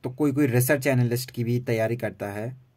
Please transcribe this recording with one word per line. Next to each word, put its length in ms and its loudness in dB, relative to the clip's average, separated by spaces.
तो 60 -6
कोई, 220 0
कोई 160 2
रिसर्च 400 2
एनालिस्ट 440 2
की 120 -6
भी 160 0
तैयारी 380 0
करता 340 -6
है 260 -8